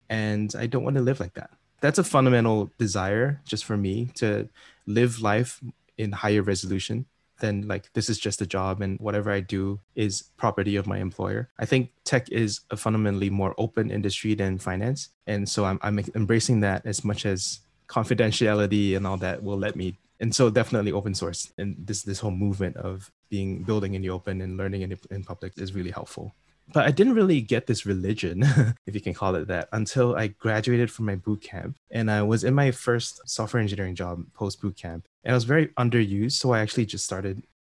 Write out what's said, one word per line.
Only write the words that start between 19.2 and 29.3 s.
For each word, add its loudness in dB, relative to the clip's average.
will -4
let -4
me. -6
And -2
so 6
definitely 2
open -2
source -6
and -6
this, -8
this -6
whole -2
movement -2
of -10
being, -4
building 0
in -4
the -4
open -6
and -6
learning -4
in, -6
in -8
public -12
is -8
really -4
helpful. -10
But 6
I 6
didn't 6
really 6
get 0
this 0
religion, 0
<laughs> 4
if -10
you -2
can -4
call 0